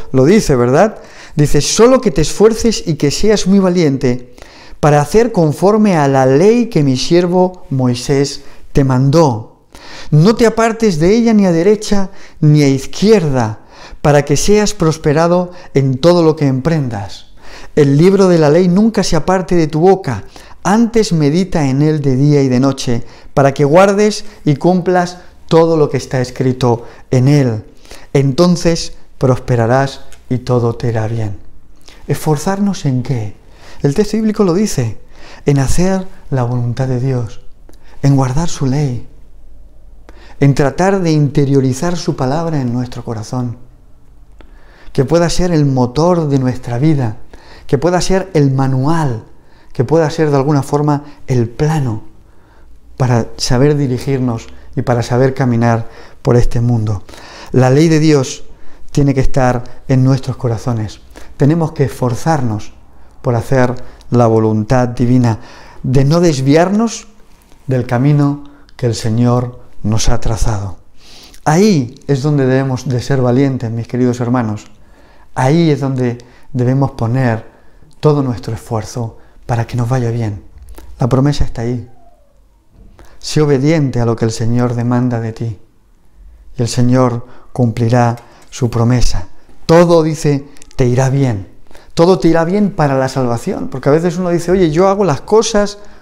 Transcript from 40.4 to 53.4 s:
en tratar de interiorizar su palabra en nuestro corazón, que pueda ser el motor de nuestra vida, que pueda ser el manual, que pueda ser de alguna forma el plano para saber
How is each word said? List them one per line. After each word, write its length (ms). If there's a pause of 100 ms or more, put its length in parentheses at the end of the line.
en 140
tratar 460
de 120
interiorizar 840
su 180
palabra 460
en 100
nuestro 320
corazón, 540 (1300)
que 120
pueda 240
ser 240
el 140
motor 640
de 100
nuestra 400
vida, 400 (480)
que 100
pueda 240
ser 320
el 180
manual, 720 (500)
que 100
pueda 240
ser 220
de 60
alguna 260
forma 420 (220)
el 240
plano 540 (920)
para 300 (100)
saber 400